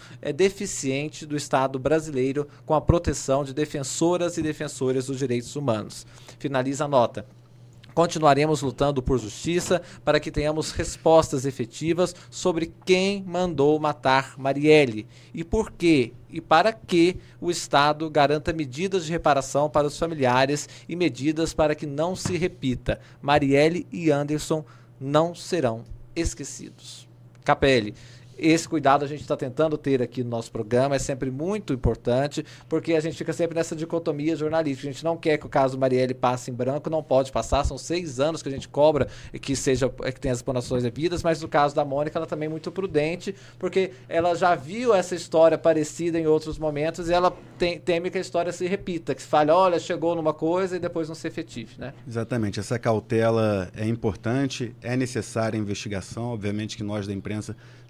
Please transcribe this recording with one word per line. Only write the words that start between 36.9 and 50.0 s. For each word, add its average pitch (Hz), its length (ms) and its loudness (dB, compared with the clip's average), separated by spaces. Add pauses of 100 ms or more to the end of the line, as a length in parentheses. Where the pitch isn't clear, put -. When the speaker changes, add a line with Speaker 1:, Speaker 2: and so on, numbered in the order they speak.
Speaker 1:
pode 131 300 2
passar, - 320 0
são 139 120 -4
seis 156 440 -6
anos 156 200 0
que - 80 -10
a 135 40 -4
gente 131 160 -10
cobra 147 400 4 (340)
que 135 140 -2
seja, 131 320 2
que 127 320 -6
tenha 135 100 -2
as 120 80 -2
explanações 123 460 -2
devidas, 160 360 -2
mas 165 220 0
no 160 60 -10
caso 143 260 2
da 147 100 0
Mônica, 143 320 -4
ela 160 120 -4
também 156 180 -4
é - 20 -4
muito 160 220 -8
prudente, 175 640 -2 (240)
porque 185 320 0 (180)
ela 170 280 2
já 175 180 4
viu 202 400 0
essa 180 220 2
história 160 420 6
parecida 165 580 2
em 160 120 2
outros 156 320 2
momentos 156 480 -2
e 170 40 2
ela 175 240 4 (220)
tem, 170 220 0
teme 170 280 0
que 185 100 -4
a - 20 0
história 170 320 -2
se 175 160 -4
repita, 175 480 -4
que - 60 -18
se - 40 -16
fale, 151 240 4
"Olha, 175 300 6
chegou 170 340 -2